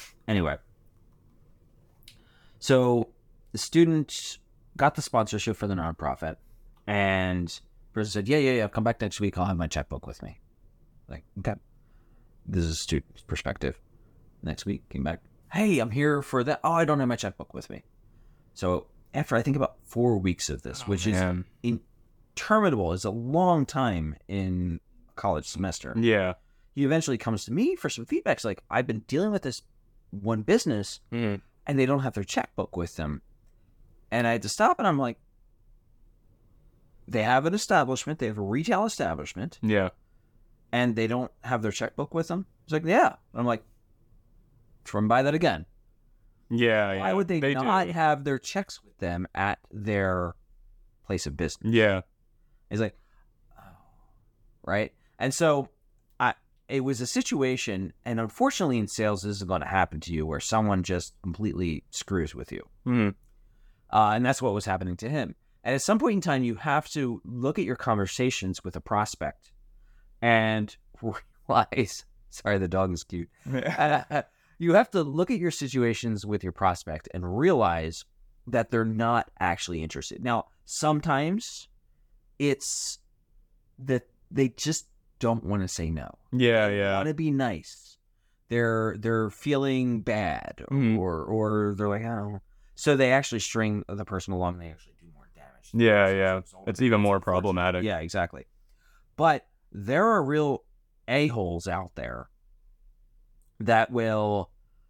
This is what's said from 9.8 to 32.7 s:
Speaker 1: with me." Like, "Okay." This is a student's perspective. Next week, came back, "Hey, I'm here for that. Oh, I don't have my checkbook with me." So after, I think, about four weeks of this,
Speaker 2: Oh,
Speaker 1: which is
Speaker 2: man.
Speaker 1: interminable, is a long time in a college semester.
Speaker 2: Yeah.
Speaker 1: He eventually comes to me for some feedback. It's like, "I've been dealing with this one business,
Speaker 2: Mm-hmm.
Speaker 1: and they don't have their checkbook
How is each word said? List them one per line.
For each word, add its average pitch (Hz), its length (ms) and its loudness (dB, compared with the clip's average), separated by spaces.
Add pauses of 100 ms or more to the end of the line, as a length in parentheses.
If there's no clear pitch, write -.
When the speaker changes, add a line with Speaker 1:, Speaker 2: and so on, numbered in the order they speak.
Speaker 1:
with - 140 -14
me." - 180 -14 (680)
Like, - 160 -14 (160)
"Okay." 101 160 -4 (880)
This 95 200 0
is 80 60 0
a 78 40 -4
student's - 460 -4
perspective. - 580 -6 (640)
Next 78 220 -6
week, - 240 -6
came 67 140 -6
back, 80 180 -4 (300)
"Hey, 196 280 2
I'm 113 120 -2
here 143 300 2
for 127 220 0
that. 143 200 -2
Oh, 160 80 2
I 165 140 2
don't 147 140 2
have 131 80 0
my 120 80 0
checkbook - 380 -8
with - 160 -14
me." - 140 -14 (680)
So 90 340 -2 (260)
after, 143 220 0
I 117 60 2
think, 135 160 0
about - 260 -2
four 120 340 2
weeks 92 320 -2
of 69 120 -6
this, - 220 -12
Speaker 2:
Oh, - 20 -16
Speaker 1:
which 92 200 0
is 107 140 2
Speaker 2:
man. 90 260 0 (180)
Speaker 1:
interminable, 120 1300 0
is 92 120 -4
a 104 60 -4
long 147 540 2
time 90 500 -2 (120)
in 90 520 -2 (300)
a - 40 -20
college 82 340 -2
semester. 87 500 -6
Speaker 2:
Yeah. 107 360 2 (400)
Speaker 1:
He 139 120 0
eventually 143 320 0
comes 107 280 -4
to - 80 -8
me 269 220 0
for 143 140 -6
some 117 160 -10
feedback. - 320 0
It's - 80 -6
like, 101 240 -6
"I've 123 180 0
been 113 140 -4
dealing 185 300 -2
with 196 100 -2
this - 220 -8 (480)
one 107 320 -2
business, 135 580 0 (100)
Speaker 2:
Mm-hmm. 110 300 -2 (260)
Speaker 1:
and 139 120 0
they 131 60 4
don't 139 140 2
have 135 140 -4
their 101 100 -4
checkbook - 540 -4